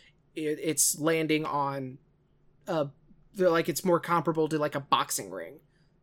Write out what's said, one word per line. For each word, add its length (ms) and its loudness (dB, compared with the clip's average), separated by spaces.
it, 260 -4
it's 380 0
landing 460 2
on, 540 -4
uh, 200 0
the, 160 4
like, 180 2
it's 160 -2
more 160 4
comparable 480 0
to, 100 0
like, 160 -2
a 60 -2
boxing 500 -2
ring 300 -12